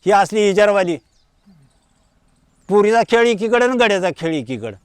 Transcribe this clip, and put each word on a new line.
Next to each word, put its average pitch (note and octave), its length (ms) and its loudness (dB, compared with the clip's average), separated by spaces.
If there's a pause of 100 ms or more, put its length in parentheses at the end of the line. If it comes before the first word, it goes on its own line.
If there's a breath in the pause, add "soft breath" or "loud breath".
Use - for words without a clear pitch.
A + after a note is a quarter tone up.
ही F#3 60 0
असली G#3 380 0
इजारवाली, G3 480 0 (1700)
पुरीचा G#3 400 2
खेळ A#3 180 2
एकीकडे A3+ 380 0
आणि B3+ 120 -2
गड्याचा G3 400 0
खेळ E3 180 -4
एकीकडं. A2+ 500 -8